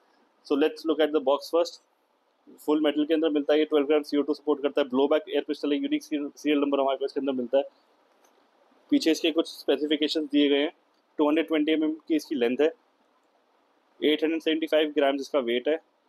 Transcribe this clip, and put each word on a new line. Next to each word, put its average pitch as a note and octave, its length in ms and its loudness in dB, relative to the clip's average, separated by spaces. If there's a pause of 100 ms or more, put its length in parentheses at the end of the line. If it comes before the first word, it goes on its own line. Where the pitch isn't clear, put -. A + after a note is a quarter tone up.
(520)
So C#3+ 60 2
let's D#3 320 -2
look D3+ 160 0
at D3 120 -4
the C#3 100 -4
box C#3 100 4 (180)
first। E3+ 260 -2 (760)
Full D#3 200 0
मेटल D3 260 0
के E3 80 0
अंदर D#3+ 160 0
मिलता D3 220 0
है, D3+ 60 4
ये D#3 60 2
ट्वेल्व D3+ 220 2
ग्राम D3 160 2
सीओ D3 200 -2
टू C#3+ 120 -2
सपोर्ट C#3+ 280 -2
करता C#3+ 180 0
है। C#3 80 0
ब्लोबैक C#3 400 2
एयर C#3 160 -2
पिस्टल D3 280 -4
है, D3 60 0
यूनिक C#3+ 240 -4
serial, D3 340 -8
serial D3 240 0
number C#3+ 200 0
हमारे C3+ 160 0
पास C3+ 100 -4
इसके C#3 140 -8
अंदर C3+ 120 -2
मिलता B2+ 260 -2
है। C#3 60 0 (1300)
पीछे D3 200 4
इसके D#3 200 0
कुछ D#3+ 180 -2
स्पेसिफिकेशंस D3+ 840 -2
दिए C#3+ 180 4
गए C#3+ 140 2
हैं, D#3+ 100 -2 (440)
टू D3 120 2
हंड्रेड D#3 200 0
ट्वेंटी D#3 240 0
एमएम D#3 200 0
की D#3+ 240 -4
इसकी D3+ 180 -6
length A#2+ 260 0
है, D3+ 140 2 (1300)
एट D3+ 180 0
हंड्रेड D#3+ 200 -2
सेवेंटी D#3+ 240 -2
फ़ाइव D#3 240 2
grams C#3 300 0
इसका C#3 180 -4
weight B2 300 -2
है, D#3 80 2 (320)